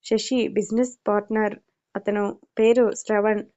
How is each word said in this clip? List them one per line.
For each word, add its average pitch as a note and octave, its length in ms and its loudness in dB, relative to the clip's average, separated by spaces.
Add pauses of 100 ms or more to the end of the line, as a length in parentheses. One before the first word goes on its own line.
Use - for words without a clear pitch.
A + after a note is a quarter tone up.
శశి A3+ 320 0 (120)
బిజినెస్ A3 440 -2 (100)
పార్ట్నర్, G#3 520 -2 (400)
అతను G#3 280 -2 (320)
పేరు A#3 300 4 (100)
శ్రవణ్. G#3 480 -2 (140)